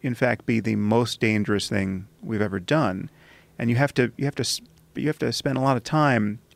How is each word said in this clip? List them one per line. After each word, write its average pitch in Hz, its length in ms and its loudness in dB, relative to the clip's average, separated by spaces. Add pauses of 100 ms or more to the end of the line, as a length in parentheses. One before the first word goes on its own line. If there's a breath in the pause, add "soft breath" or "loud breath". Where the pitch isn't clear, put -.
in 123 140 -2
fact, 120 300 0
be 113 160 2
the 107 160 0
most 113 420 2
dangerous 107 480 0
thing 95 400 -2 (160)
we've 110 180 -4
ever 95 200 -2
done." 101 480 -2 (500 soft breath)
And 117 100 -2
you 120 60 2
have 139 200 0
to, 120 200 2
you 135 80 -6
have 143 120 -4
to 135 80 -4
s-, - 180 -4 (340)
you - 120 -2
have 151 120 -4
to 120 140 -2
spend 135 240 -2
a 131 40 0
lot 135 140 4
of 117 80 -2
time 120 560 2 (160)